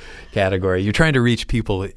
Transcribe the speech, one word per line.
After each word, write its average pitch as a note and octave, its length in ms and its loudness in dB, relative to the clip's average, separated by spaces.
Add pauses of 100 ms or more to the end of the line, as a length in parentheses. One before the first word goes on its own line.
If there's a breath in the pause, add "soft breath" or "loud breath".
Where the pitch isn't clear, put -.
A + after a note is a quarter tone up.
(320 loud breath)
category? F#2+ 520 0
You're G#2 100 0
trying D#3+ 200 4
to C3 80 2
reach A#2+ 280 0
people G2 480 -2